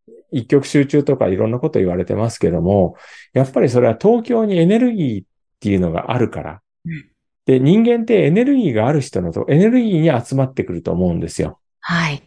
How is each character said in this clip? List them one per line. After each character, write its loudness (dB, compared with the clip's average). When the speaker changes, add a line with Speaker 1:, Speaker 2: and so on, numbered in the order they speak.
Speaker 1:
一 -6
極 2
集 0
中 0
と 0
か 0
い -2
ろ 0
ん -2
な -4
こ -4
と -2
言 2
わ -2
れ -2
て -6
ま -2
す -12
け 0
ど -2
も、 2
や 2
っ -6
ぱ -2
り 4
そ 0
れ 4
は 0
東 2
京 -2
に -2
エ 4
ネ 4
ル 0
ギ -2
ー -10
っ -18
て -4
い 2
う 2
の 0
が -4
あ 0
る 0
か -8
ら。 -14
Speaker 2:
う -12
ん。 -12
Speaker 1:
で、 2
人 4
間 2
っ -8
て 2
エ 2
ネ 2
ル 2
ギ 0
ー -2
が 0
あ 2
る 0
人 -6
の -4
と、 -4
エ 4
ネ 4
ル 2
ギ 0
ー 2
に -8
集 -8
ま 2
っ -6
て -4
く -10
る -8
と -4
思 0
う 0
ん -4
で -6
す -6
よ。 -8
Speaker 2:
は -4
い。 -10